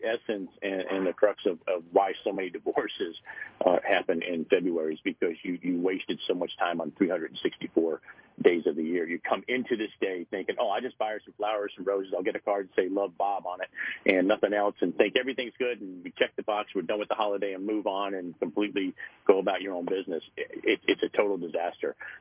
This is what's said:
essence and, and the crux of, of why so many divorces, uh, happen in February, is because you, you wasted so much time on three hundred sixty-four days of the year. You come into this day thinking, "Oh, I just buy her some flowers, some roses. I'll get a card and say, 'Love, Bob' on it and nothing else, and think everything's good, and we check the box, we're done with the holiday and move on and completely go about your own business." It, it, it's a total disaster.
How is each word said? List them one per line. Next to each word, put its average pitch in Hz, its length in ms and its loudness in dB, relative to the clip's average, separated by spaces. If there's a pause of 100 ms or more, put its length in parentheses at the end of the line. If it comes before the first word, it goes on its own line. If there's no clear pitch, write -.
essence 110 460 -4 (100)
and, 98 300 -2
and 95 160 0
the 85 60 0
crux - 340 4
of, 87 100 0 (100)
of 90 140 0 (100)
why 98 200 6 (120)
so 107 80 -2
many 95 200 -2
divorces, 101 640 -2 (500)
uh, 90 180 6
happen 90 380 2
in 87 240 -2
February, 82 480 2
is 78 100 -10
because 87 380 -2
you, 90 220 -4
you 87 180 0
wasted 92 460 -2
so 98 80 2
much 87 240 -4
time 87 200 0
on 78 160 -4
three 92 140 4
hundred 82 320 -2
sixty-four 82 580 0 (440)
days 87 240 6
of 76 80 2
the 80 80 -2
year. 82 240 -2
You 85 200 -4
come 101 200 0
into 123 280 -2
this 107 140 -2 (100)
day 92 300 -4
thinking, 98 300 -4
"Oh, 117 100 0
I 104 100 -2
just 120 200 -8
buy 110 140 -2
her 104 120 -8
some 92 140 -20
flowers, 104 360 -2
some 92 100 -10
roses. 98 300 0
I'll 92 60 0
get 101 140 -2
a 101 40 -6
card 101 300 -2
and 95 160 2
say, - 20 -2
'Love, 95 300 0
Bob' 98 300 0
on 90 140 -6
it - 520 -2
and 92 140 4
nothing 104 260 2
else, 101 280 2
and 87 140 0
think 104 240 4
everything's 127 380 -4
good, 123 240 -2
and 90 220 -12
we 90 160 -12
check 127 160 0
the 107 80 -8
box, 104 320 -2
we're 95 80 0
done 107 160 -2
with 104 100 -4
the 110 60 -2
holiday 101 380 0
and 92 120 -6
move 104 220 0
on 98 260 0
and 87 260 -6
completely 98 540 -2 (320)
go 98 140 8
about 92 240 0
your 98 100 -4
own 87 120 -4
business." 90 360 -2 (160)
It, 76 140 -6 (120)
it, - 240 2
it's - 140 2
a - 160 -2
total 101 200 2
disaster. 85 580 -4 (260)